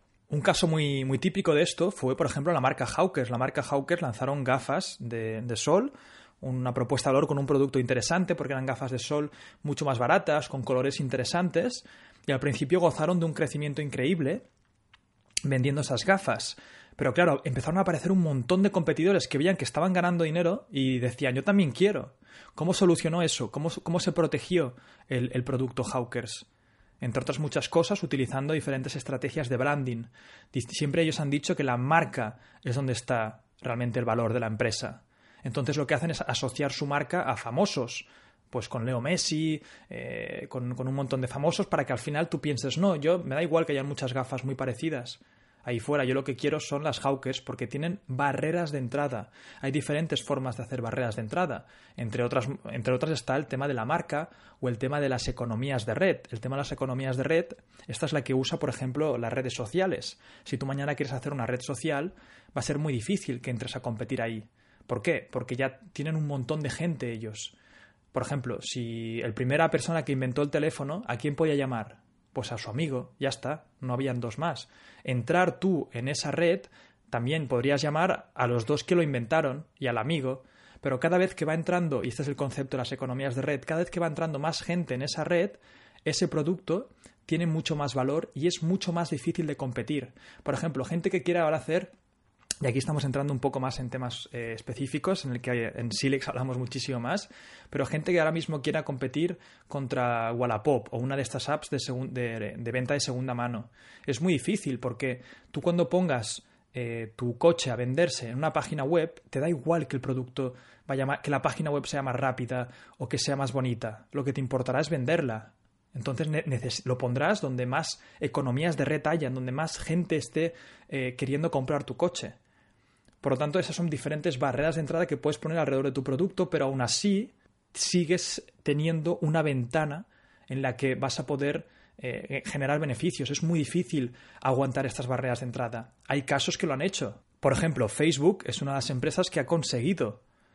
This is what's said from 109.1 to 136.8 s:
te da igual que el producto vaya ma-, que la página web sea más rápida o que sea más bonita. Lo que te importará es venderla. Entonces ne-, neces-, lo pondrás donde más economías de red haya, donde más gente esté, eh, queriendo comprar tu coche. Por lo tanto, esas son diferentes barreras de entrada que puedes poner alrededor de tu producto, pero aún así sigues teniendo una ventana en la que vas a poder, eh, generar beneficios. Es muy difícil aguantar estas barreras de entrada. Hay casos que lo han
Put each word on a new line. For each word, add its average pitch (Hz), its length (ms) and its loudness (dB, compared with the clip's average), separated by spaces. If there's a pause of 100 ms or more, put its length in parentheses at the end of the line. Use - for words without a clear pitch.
te 135 120 -4
da 156 80 2
igual 156 400 2
que 143 80 -2
el 127 60 -4
producto 127 520 -4 (320)
vaya 135 180 0
ma-, 135 160 -2
que 147 120 -2
la 135 100 2
página 156 280 0
web 143 160 0
sea 143 160 -2
más 127 120 -2
rápida 127 540 -2 (300)
o 127 100 -6
que 147 100 -2
sea 143 160 0
más 139 180 -2
bonita. 120 600 -2
Lo 143 100 -2
que 135 100 0
te 139 80 -4
importará 127 400 0
es 151 80 -2
venderla. 131 680 0 (400)
Entonces 139 340 -2
ne-, 151 160 -2
neces-, 123 400 -2
lo 127 120 0
pondrás 131 440 2
donde 127 260 -2
más 143 340 -2 (200)
economías 147 560 0
de 151 80 0
red 147 200 0
haya, 151 260 2
donde 127 200 -4
más 156 300 -4
gente 165 340 0
esté, 160 400 0 (340)
eh, 127 280 -4
queriendo 143 340 0
comprar 139 320 0
tu - 140 -8
coche. - 380 -2 (880)
Por 139 100 0
lo 131 80 4
tanto, 147 220 2
esas - 160 -4
son 175 120 0
diferentes 151 480 -2
barreras 143 380 2
de 165 60 0
entrada 160 260 0
que 147 100 -2
puedes 147 220 0
poner 165 180 -2
alrededor 135 280 2
de 135 80 0
tu 135 100 -2
producto, 175 480 0
pero 143 140 2
aún 135 160 0
así 196 520 2 (400)
sigues - 720 0 (200)
teniendo 160 540 0
una 160 240 2
ventana 147 640 0 (420)
en 135 120 -4
la 127 140 0
que 131 220 0
vas 131 240 -2
a 135 60 -8
poder, 143 420 -2 (300)
eh, - 460 -6
generar 143 360 0
beneficios. 143 500 -2
Es 143 140 -2
muy 165 160 2
difícil 143 520 0 (280)
aguantar 135 460 2
estas 127 200 -6
barreras 123 320 -2
de 127 80 -8
entrada. 117 480 -6 (140)
Hay 139 140 0
casos 139 360 0
que 185 80 0
lo 147 60 0
han 131 100 -2